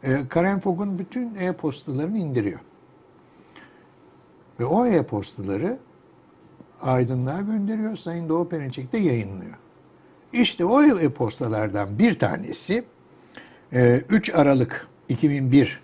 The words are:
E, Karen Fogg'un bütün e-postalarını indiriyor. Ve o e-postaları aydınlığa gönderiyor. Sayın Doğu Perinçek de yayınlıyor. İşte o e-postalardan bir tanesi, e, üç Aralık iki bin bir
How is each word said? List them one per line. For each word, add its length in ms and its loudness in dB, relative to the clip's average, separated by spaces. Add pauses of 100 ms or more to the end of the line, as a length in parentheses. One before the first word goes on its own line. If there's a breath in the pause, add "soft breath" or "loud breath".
E, 240 0
Karen 320 2
Fogg'un 400 -4
bütün 360 -8
e-postalarını 800 -4
indiriyor. 420 -2 (2000 loud breath)
Ve 60 -4
o 200 2
e-postaları 920 -2 (1040)
aydınlığa 600 -2
gönderiyor. 540 -4
Sayın 340 -8
Doğu 200 0
Perinçek 440 -8
de 40 -2
yayınlıyor. 560 -2 (800 soft breath)
İşte 320 0
o 180 6
e-postalardan 1160 0
bir 200 4
tanesi, 640 -4 (920 loud breath)
e, 360 6
üç 200 4
Aralık 580 2 (220)
iki 200 2
bin 220 0
bir 320 4